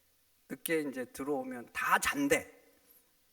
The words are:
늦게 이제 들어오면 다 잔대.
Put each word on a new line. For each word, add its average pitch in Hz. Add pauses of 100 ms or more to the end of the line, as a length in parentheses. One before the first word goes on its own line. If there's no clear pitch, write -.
(480)
늦게 160
이제 131
들어오면 131
다 -
잔대. - (800)